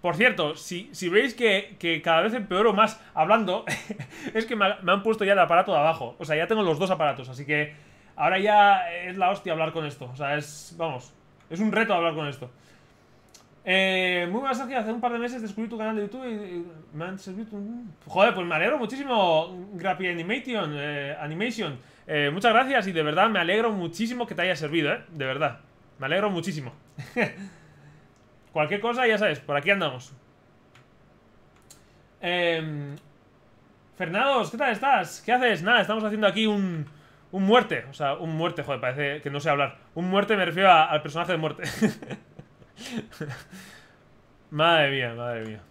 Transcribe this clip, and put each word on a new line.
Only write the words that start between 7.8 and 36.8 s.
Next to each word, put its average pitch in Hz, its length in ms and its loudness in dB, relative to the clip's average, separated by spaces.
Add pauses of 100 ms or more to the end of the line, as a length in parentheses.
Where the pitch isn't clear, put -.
ahora 170 220 2
ya 202 540 6
es 180 240 -8
la 185 140 4
hostia 196 220 -4
hablar 160 200 0
con 156 140 -4
esto. 131 260 -12
O 127 40 -14
sea, 143 200 -2
es, - 400 -10
vamos, 156 380 -6 (340)
es 165 100 -8
un 214 140 2
reto 214 220 2
hablar 170 200 2
con 151 140 -6
esto. 127 220 -12 (1120)
Eh, 185 680 2
muy 220 100 -2
buenas, 262 160 -2
Sergio. 262 220 -4
Hace 220 140 -2
un 233 80 -6
par 240 120 -2
de 233 60 -4
meses 240 240 -6
descubrí 220 260 -8
tu 233 80 -8
canal 220 200 -4
de 208 60 -2
YouTube 240 220 -10
y, 240 80 -6
y 180 340 -8 (280)
me 160 100 -8
han 190 140 -10
servido 202 340 -12
un, 214 420 -12 (120)
joder, 196 280 4
pues 180 120 -2
me 170 80 -2
alegro 220 240 2
muchísimo, 196 960 0
Grappy 185 340 -4
Animation, 180 680 -4
eh, 143 440 -6
Animation. 160 600 -6 (280)
Eh, 147 260 0
muchas 214 220 4
gracias 254 340 2
y 185 40 -4
de 160 100 0
verdad 160 260 2
me 208 100 0
alegro 208 320 2
muchísimo 214 560 -4
que 180 80 -10
te 170 80 -2
haya 180 140 0
servido, 156 360 -2
¿eh? 233 180 -4
De 147 160 -6
verdad. 131 340 -2 (380)
Me 135 80 -8
alegro 196 240 0
muchísimo. 165 420 -6 (420)
<laughs> - 1400 -8
Cualquier 160 280 0
cosa, 240 260 0
ya 220 120 4
sabes, 170 200 0
por - 180 -4
aquí 151 140 0
andamos. 151 420 -2 (2000)
Em, 160 760 -2 (1000)
Fernados, 202 540 0
¿qué 233 60 -10
tal 247 160 0
estás? 226 520 0
¿Qué 220 80 0
haces? 233 300 2
Nada, 220 200 4
estamos 214 200 -2
haciendo 214 240 0
aquí 208 200 2
un, 190 400 -2 (440)